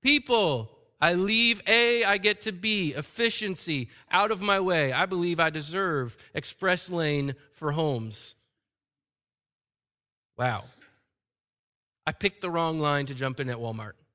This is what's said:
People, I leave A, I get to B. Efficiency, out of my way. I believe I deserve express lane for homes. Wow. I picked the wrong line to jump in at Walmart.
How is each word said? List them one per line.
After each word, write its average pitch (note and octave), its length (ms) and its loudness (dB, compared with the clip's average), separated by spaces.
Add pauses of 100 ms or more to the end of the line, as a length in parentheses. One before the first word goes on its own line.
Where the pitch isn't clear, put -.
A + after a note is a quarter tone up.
People, A3+ 640 2 (320)
I E3 120 4
leave A3 540 2
A, A#3 360 4
I G3+ 140 2
get G3+ 240 0
to A3 100 -4
B. F#3 420 -2
Efficiency, E3+ 960 -4 (220)
out G#3 200 2
of F#3+ 100 -4
my G3 180 2
way. E3 340 2
I D#3 120 2
believe F3 340 -2
I D#3+ 100 4
deserve D#3 680 -4 (160)
express F3+ 560 -2
lane D3 460 -2 (180)
for D3+ 180 -6
homes. C3 640 -4 (2000)
Wow. A#2 280 -4 (1400)
I D#3+ 60 -2
picked - 300 -4
the F3+ 100 -6
wrong E3 280 0
line C#3+ 280 0
to C3+ 80 -10
jump C3 240 -4
in C3 100 -4
at A#2+ 80 -6
Walmart. A2+ 360 -8 (220)